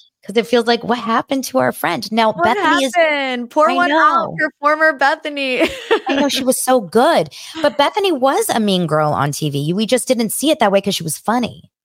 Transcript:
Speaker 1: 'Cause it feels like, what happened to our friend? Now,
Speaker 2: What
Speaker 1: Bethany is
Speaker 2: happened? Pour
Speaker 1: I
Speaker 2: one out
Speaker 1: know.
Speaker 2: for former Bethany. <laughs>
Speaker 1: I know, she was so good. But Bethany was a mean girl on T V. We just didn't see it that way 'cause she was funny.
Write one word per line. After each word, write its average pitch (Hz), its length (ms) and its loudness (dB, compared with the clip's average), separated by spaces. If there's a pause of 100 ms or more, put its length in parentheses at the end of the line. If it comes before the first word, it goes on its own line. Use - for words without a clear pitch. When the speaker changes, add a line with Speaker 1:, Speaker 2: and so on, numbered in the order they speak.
(240)
Speaker 1:
'Cause 202 120 -8
it 233 100 0
feels 233 220 0
like, 233 160 0
what 240 140 -2
happened 240 460 -2
to - 140 -4
our 247 140 2
friend? 262 400 -4
Now, 220 200 2
Speaker 2:
What 320 120 -2
Speaker 1:
Bethany 339 400 2
is 262 100 -4
Speaker 2:
happened? 277 560 0
Pour 311 200 4
Speaker 1:
I - 40 0
Speaker 2:
one 277 160 2
out 302 60 2 (340)
Speaker 1:
know. 165 80 -10
Speaker 2:
for 302 120 -2 (100)
former 311 320 2
Bethany. 277 720 -2
<laughs> 466 460 -2
Speaker 1:
I 302 60 -2
know, 285 140 0
she 269 160 -4
was 247 180 0
so 254 180 2
good. 220 500 2 (320)
But 294 160 0
Bethany 349 340 0
was 285 360 0
a - 120 0
mean 185 260 0
girl 151 260 0
on 135 200 0
T 151 180 -4
V. 143 220 -2
We 214 140 -2
just 233 200 0
didn't 233 240 0
see 294 200 -2
it 311 100 0
that 208 100 4
way 196 100 4
'cause 196 140 -2
she - 100 -6
was 160 140 -6
funny. 220 520 -4 (140)